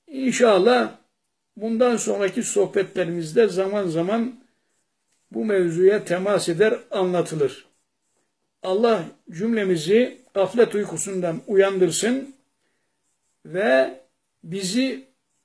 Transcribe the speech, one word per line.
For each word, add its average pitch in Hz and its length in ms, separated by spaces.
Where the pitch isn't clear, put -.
İnşallah 240 920
bundan 226 400
sonraki 202 460
sohbetlerimizde 185 1080
zaman 190 380
zaman 190 540
bu 220 140
mevzuya 190 600
temas 185 440
eder, 214 300
anlatılır. 170 760
Allah 196 420
cümlemizi 202 880
gaflet 202 400
uykusundan 180 720
uyandırsın 196 880
ve 220 540
bizi 196 600